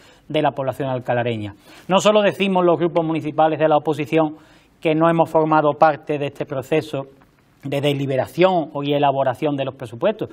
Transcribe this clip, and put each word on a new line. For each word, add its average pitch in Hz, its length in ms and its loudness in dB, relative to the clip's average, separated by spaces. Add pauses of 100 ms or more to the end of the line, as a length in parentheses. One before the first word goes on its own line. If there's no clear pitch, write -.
(280)
de 151 120 0
la 147 120 2
población 135 360 -6
alcalareña. 120 680 -4 (320)
No 185 100 4
solo 208 240 4
decimos 190 420 0
los 170 140 4
grupos 170 260 -2
municipales 156 540 0
de 156 80 2
la 156 100 4
oposición 151 600 -2 (440)
que 160 140 0
no 160 160 4
hemos 165 180 2
formado 156 440 2
parte 151 460 2
de 143 80 -6
este - 200 -8
proceso 139 600 -4 (580)
de 139 160 -4
deliberación 143 920 0
o 143 120 -6
y 143 80 -2
elaboración 139 640 0
de 135 80 -4
los 135 100 -8
presupuestos, 135 580 -4